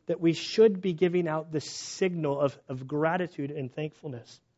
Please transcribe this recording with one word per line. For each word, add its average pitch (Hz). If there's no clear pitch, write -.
that 165
we 165
should 202
be 185
giving 175
out 156
the 151
signal 160
of, 143
of 131
gratitude 156
and 143
thankfulness. 151